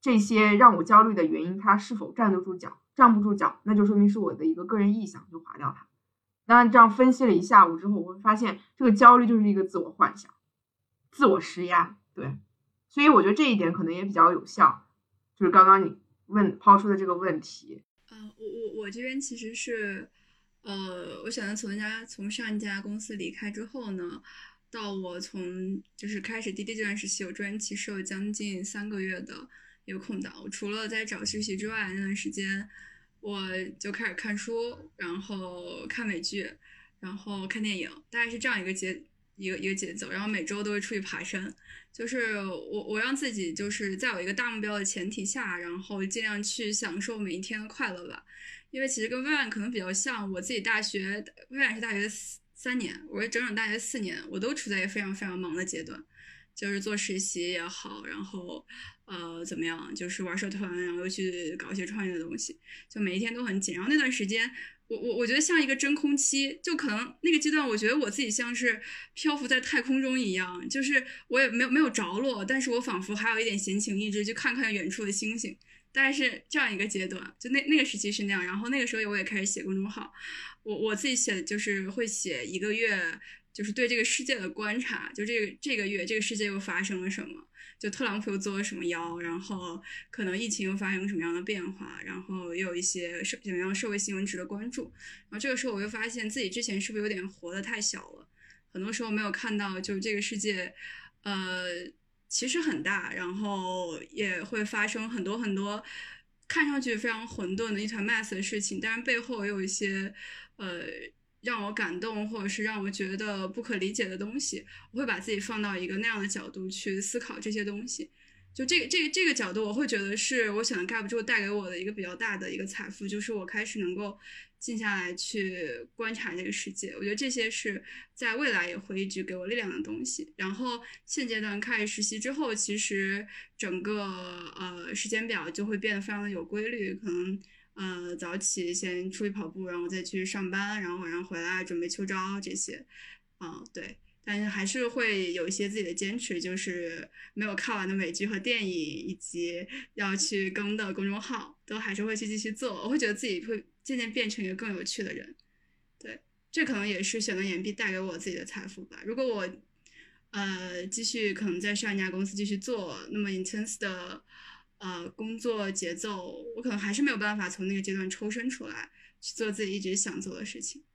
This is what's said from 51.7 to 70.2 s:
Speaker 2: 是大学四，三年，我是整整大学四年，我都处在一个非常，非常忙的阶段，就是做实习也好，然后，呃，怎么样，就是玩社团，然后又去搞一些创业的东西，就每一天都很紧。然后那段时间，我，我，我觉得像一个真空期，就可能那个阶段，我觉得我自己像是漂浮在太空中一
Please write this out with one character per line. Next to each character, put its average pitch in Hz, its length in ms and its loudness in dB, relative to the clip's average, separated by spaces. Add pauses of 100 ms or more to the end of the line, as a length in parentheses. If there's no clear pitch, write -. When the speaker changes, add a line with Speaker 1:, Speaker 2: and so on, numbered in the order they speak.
Speaker 2:
是 226 40 -8
大 226 120 -4
学 208 180 0
四， - 300 -12 (160)
三 254 240 -2
年， 190 280 -4
我 202 140 -4
是 226 80 -2
整 233 160 0
整 220 80 -4
大 220 140 0
学 208 100 -2
四 233 220 -4
年， 185 180 -4 (120)
我 190 100 -4
都 226 120 0
处 - 160 -6
在 196 120 0
一 - 20 0
个 185 60 0
非 196 120 -4
常， 196 140 -4
非 196 140 -6
常 180 100 -4
忙 180 160 -4
的 180 100 -2
阶 165 200 -6
段， - 200 -14 (520)
就 202 160 -6
是 202 100 -2
做 208 160 -2
实 202 220 -2
习 175 320 -2
也 175 100 -2
好， - 460 -10
然 85 100 -8
后， 190 480 -10 (400)
呃， 170 400 -10
怎 175 100 -8
么 165 80 -4
样， 165 300 -6
就 180 160 -8
是 185 140 -6
玩 180 120 -4
社 196 140 -4
团， 185 340 -4
然 180 80 -4
后 175 100 -4
又 185 60 -4
去 180 480 -4
搞 - 160 -10
一 190 40 -6
些 185 100 -4
创 208 180 -6
业 185 80 -2
的 175 80 -4
东 170 160 -8
西， - 240 -8 (300)
就 220 100 -12
每 190 180 0
一 - 20 0
天 226 120 0
都 240 120 -4
很 196 180 -2
紧。 185 140 -2
然 185 80 -4
后 226 80 -2
那 302 40 6
段 269 160 4
时 226 140 -2
间， 226 240 0 (380)
我， 226 120 -6
我， 233 180 -2
我 240 100 2
觉 240 80 2
得 294 40 4
像 311 220 4
一 269 60 2
个 269 80 2
真 277 180 2
空 294 240 2
期， 277 460 2
就 349 120 0
可 302 120 -2
能 330 340 -2
那 349 100 4
个 311 60 6
阶 302 140 2
段， 302 160 2
我 220 100 0
觉 208 100 2
得 240 80 4
我 269 140 2
自 233 140 -2
己 220 80 0
像 240 240 -2
是 240 260 0 (320)
漂 294 240 0
浮 277 100 -6
在 254 140 4
太 254 220 0
空 262 180 2
中 262 180 2
一 208 140 2